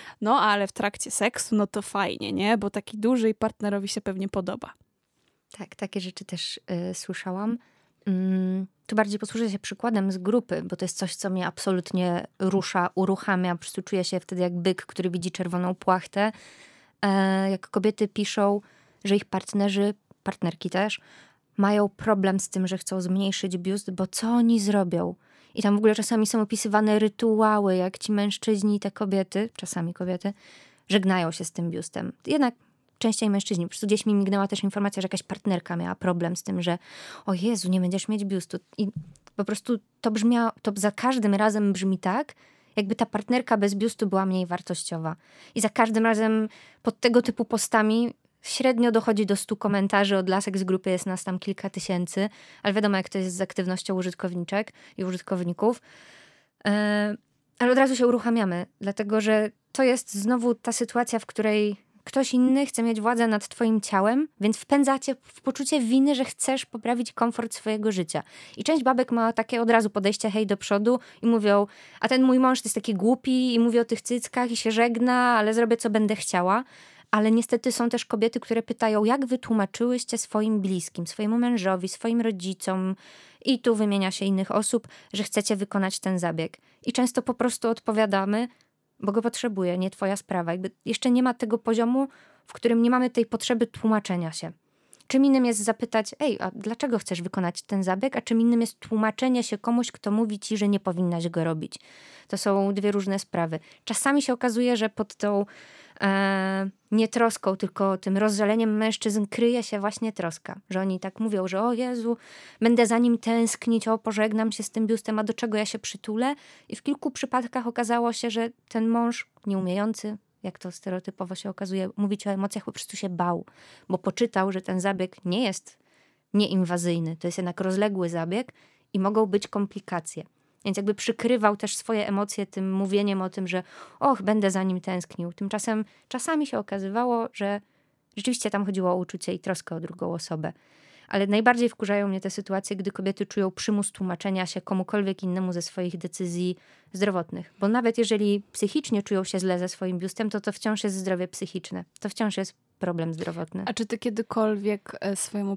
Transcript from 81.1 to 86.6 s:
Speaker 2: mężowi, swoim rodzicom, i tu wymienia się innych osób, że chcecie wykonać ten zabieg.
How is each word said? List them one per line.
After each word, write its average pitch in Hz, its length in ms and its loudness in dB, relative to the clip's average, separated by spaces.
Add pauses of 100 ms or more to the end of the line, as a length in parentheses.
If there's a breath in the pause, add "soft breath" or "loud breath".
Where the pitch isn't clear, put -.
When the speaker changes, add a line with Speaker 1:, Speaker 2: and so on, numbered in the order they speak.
Speaker 2:
mężowi, 190 500 0
swoim 233 320 -2
rodzicom, 190 760 -2 (480 loud breath)
i 262 140 2
tu 233 160 2
wymienia 202 360 2
się 196 140 -4
innych 196 260 0
osób, 220 380 0 (240 loud breath)
że 196 100 -4
chcecie 208 340 0
wykonać 190 420 -2
ten 190 200 -2
zabieg. 165 400 -4 (280 soft breath)